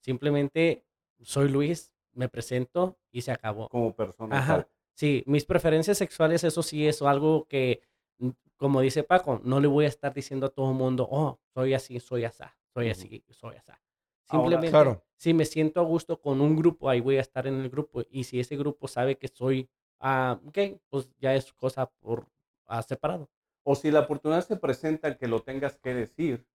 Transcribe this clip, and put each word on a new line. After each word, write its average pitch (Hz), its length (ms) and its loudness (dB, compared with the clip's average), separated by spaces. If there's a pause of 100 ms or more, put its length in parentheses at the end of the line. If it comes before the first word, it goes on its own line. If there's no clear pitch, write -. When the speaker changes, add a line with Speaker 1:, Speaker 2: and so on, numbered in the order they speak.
Speaker 1:
Simplemente 143 800 0 (380)
soy 139 260 0
Luis, 147 460 0 (180)
me 127 160 -6
presento 127 720 -4 (100)
y 120 120 -8
se 131 100 -6
acabó. 110 380 -8
Speaker 2:
Como 117 260 0
persona, 110 420 -4
Speaker 1:
Ajá. 135 200 0
Speaker 2:
tal. - 100 -4 (280)
Speaker 1:
Sí, 143 320 0
mis 143 180 2
preferencias 170 520 2
sexuales, 165 460 0
eso 165 180 0
sí, 151 240 -2
es 151 160 0
algo 143 460 2
que 127 340 0 (760)
como 139 240 2
dice 135 220 2
Paco, 151 400 2
no 131 160 2
le 147 80 4
voy 147 180 4
a - 20 2
estar 139 260 -4
diciendo 135 340 -6
a - 20 -2
todo 135 240 -2
mundo, 127 360 0
"Oh, 139 300 -2 (140)
soy 131 200 0
así, 127 260 -6
soy 120 260 -6
asá, - 320 -12 (160)
soy 120 120 -2
Speaker 2:
Ujú. 113 60 0
Speaker 1:
así, 98 380 -12
soy - 260 -20
asá". - 260 -20 (460)
Speaker 2:
Ahora 156 160 2
Speaker 1:
Simplemente, 165 280 2
Speaker 3:
Claro. 143 320 6 (120)
Speaker 1:
si 165 180 0
me 156 120 4
siento 156 340 0
a 175 40 4
gusto 165 380 -2
con 135 200 0
un 151 140 4
grupo, 160 340 2
ahí 156 100 4
voy 135 180 2
a 131 40 2
estar 127 260 -6
en 135 140 -4
el 131 80 -6
grupo. 131 420 -6
Y 127 140 -6
si 123 140 -6
ese 131 180 -6
grupo 143 300 -6
sabe 131 300 -2
que - 100 -12
soy, 131 420 -2 (300)
ah, 131 400 0 (140)
gay, 196 260 -2 (100)
pues 135 200 -6 (100)
ya 135 160 0
es 131 180 -2
cosa - 340 -4
por, 117 400 -8 (400)
ah, 113 160 -6
separado. 151 460 -6 (340)
Speaker 2:
O 139 120 2
si 151 160 -2
la 151 100 6
oportunidad 151 440 -2
se 214 120 -4
presenta 156 600 -4
que 127 100 -6
lo 113 140 0
tengas 135 380 -8
que 127 140 -6
decir. 123 520 -4 (120)